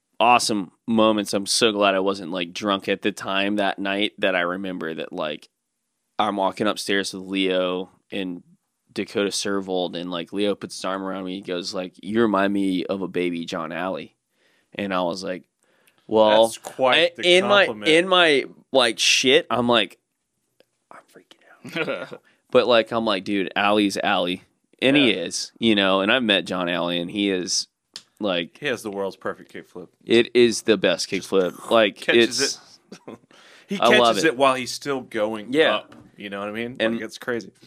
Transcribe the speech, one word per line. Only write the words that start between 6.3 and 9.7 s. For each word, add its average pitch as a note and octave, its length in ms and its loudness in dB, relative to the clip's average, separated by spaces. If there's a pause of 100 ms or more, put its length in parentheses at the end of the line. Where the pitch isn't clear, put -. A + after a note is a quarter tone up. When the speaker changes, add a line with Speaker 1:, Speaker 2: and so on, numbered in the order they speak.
Speaker 1:
walking F#2+ 300 -2
upstairs G2 460 -4
with F#2+ 100 -12
Leo F#2 680 -2 (220)
and F#2 300 -10 (520)
Dakota G2+ 360 -4
Servold, F#2+ 680 -4